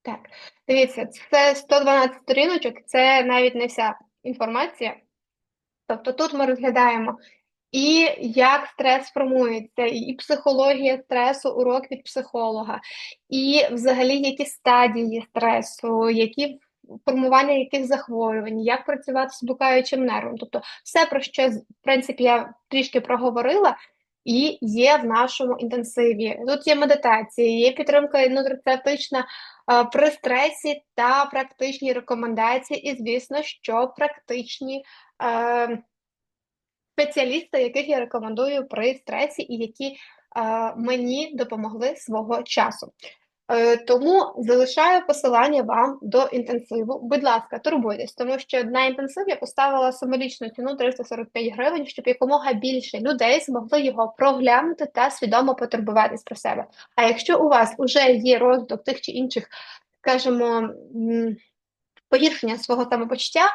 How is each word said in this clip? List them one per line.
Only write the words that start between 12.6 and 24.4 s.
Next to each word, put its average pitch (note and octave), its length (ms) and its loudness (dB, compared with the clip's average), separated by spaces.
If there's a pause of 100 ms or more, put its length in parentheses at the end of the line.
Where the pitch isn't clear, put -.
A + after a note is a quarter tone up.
і C4+ 420 2
взагалі B3+ 460 0
які C#4 280 -4
стадії A#3 840 0
стресу, A3+ 800 -2
які A3+ 500 -2 (460)
формування C4 480 4
яких C4+ 320 -2
захворювань, A3 760 -4
як A#3 260 -2
працювати C4+ 480 -4
з - 100 -12
блукаючим C4 600 0
нервом. A3+ 320 -4
Тобто - 240 -8 (220)
все, E4 220 2
про C#4+ 160 -4
що, C4 280 0
в - 340 -10
принципі, C4 400 0
я A#3+ 300 2 (160)
трішки C4 320 -2
проговорила, B3 760 0 (480)
і B3+ 360 0